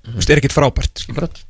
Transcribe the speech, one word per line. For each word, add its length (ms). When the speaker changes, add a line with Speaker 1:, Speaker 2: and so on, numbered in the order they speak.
Speaker 1:
þú 80
veist, 140
er 100
ekkert 160
frábært. 540
Speaker 2:
Akkurat. 400